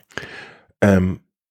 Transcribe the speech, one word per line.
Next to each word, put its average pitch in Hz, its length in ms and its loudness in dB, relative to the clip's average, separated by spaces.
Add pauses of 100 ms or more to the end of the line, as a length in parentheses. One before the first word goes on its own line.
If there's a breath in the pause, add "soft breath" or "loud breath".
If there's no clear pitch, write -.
(800 loud breath)
Ähm, 92 400 2 (300)